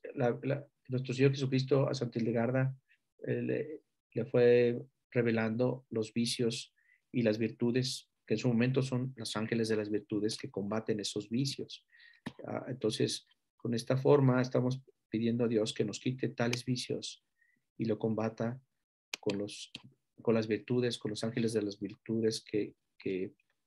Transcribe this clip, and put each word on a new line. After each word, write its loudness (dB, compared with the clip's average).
la, 0
la, -2
nuestro -4
Señor 4
Jesucristo 2
a -2
Santa -4
Hildegarda, 0
eh, -2
le, -4
le -4
fue 6
revelando 0
los -2
vicios -2
y 0
las 4
virtudes, -2
que 0
en 2
su 0
momento 2
son -2
los -8
ángeles 0
de 2
las -2
virtudes -2
que -10
combaten -4
esos -6
vicios. -4
Ah, -6
entonces, -2
con -4
esta 0
forma 6
estamos 0
pidiendo 0
a 2
Dios 0
que 0
nos -6
quite -4
tales -2
vicios -6
y -2
lo 0
combata -2
con -2
los, -8
con 4
las 0
virtudes, 0
con -6
los -6
ángeles -2
de 0
las -6
virtudes -2
que, -4
que -6